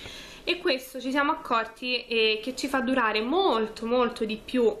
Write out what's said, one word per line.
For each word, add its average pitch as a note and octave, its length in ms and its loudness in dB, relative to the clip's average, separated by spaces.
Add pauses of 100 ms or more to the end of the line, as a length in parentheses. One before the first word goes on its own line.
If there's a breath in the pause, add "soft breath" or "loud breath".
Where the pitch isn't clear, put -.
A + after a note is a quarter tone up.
(420 loud breath)
E F4 160 -2
questo C4 420 -4
ci B3+ 100 -4
siamo C#4+ 220 2
accorti, B3 760 -2
eh, A3 360 2
che B3+ 140 -6
ci - 100 -6
fa C4 140 0
durare A#3 400 2
molto, A#3 680 2
molto A#3 380 2
di G#3+ 180 -4
più, A#3 380 2